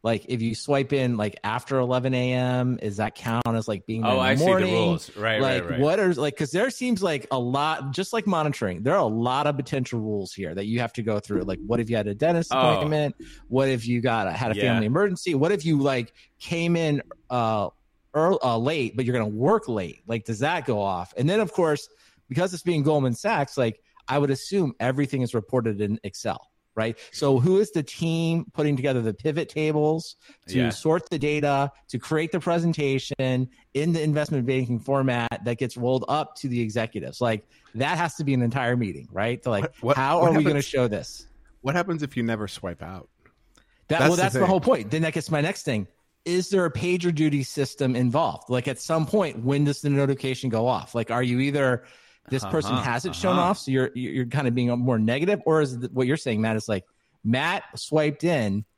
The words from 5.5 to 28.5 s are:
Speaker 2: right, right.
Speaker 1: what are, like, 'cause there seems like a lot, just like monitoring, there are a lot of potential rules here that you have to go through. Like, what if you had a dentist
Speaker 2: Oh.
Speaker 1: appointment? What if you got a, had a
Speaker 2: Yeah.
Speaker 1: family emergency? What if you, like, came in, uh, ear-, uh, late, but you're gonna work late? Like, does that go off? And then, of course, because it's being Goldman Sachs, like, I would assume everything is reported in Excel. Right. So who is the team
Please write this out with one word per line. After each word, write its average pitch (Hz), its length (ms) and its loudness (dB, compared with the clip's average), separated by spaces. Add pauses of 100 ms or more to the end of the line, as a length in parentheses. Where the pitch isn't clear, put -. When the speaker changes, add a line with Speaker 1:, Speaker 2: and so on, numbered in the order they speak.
Speaker 2:
right, 85 80 -6
right. 123 80 -2
Speaker 1:
what 156 200 4
are, 185 140 4
like, 143 240 -2
'cause 147 140 -4
there 214 180 2
seems 240 320 -2
like 160 300 -2
a 131 80 0
lot, 139 520 0
just 185 220 -4
like 220 140 -2
monitoring, 139 560 0
there 143 100 2
are 196 60 4
a 131 80 4
lot 123 400 0
of 143 100 0
potential 127 420 -4
rules 104 320 -4
here 87 220 -8
that 98 140 -6
you 117 120 -2
have 117 140 -4
to 120 80 -6
go 104 180 -2
through. 101 220 -4
Like, 92 240 -4
what 117 140 0
if 113 100 -4
you 117 60 0
had 104 100 0
a 104 80 -4
dentist 165 400 0
Speaker 2:
Oh. 131 60 2
Speaker 1:
appointment? 143 560 2 (320)
What 135 200 2
if 117 200 -2
you 120 120 0
got 113 280 0
a, 87 40 -2
had 113 200 -2
a 101 40 0
Speaker 2:
Yeah. 120 180 2
Speaker 1:
family 113 120 2
emergency? 180 480 0
What 151 180 2
if 165 140 -2
you, 151 160 4
like, 131 320 0 (240)
came 170 380 0
in, 156 260 0 (300)
uh, 113 380 0 (460)
ear-, 165 280 4
uh, 117 160 2
late, 135 360 -2
but 127 100 -2
you're 123 120 0
gonna 110 80 0
work 135 420 2
late? 101 380 -6
Like, 113 200 -6
does 110 120 -4
that 147 300 -2
go 107 140 0
off? 92 360 -4
And 127 100 0
then, 202 120 2
of 208 120 -2
course, 156 380 0 (400)
because 180 240 0
it's 170 80 -10
being 165 220 0
Goldman 139 320 4
Sachs, 190 420 -2
like, 117 240 0 (260)
I 139 120 2
would 143 100 2
assume 147 500 -2
everything 131 440 0
is 117 100 -4
reported 110 480 -2
in 107 220 -2
Excel. - 480 -8 (260)
Right. 113 200 -2 (160)
So 135 260 2
who 185 220 4
is 208 100 -2
the 156 120 -2
team 165 680 -2